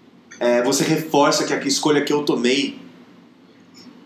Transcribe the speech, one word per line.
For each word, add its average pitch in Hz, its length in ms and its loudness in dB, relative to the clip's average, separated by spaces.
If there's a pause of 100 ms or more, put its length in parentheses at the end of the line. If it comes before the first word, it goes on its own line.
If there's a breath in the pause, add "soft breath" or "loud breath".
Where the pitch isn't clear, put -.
(400)
é, 120 240 2
você 139 200 0
reforça 151 600 2
que 143 80 -4
a 139 100 -2
escolha 143 400 0
que - 80 -4
eu 147 120 0
tomei, 127 540 0 (1300)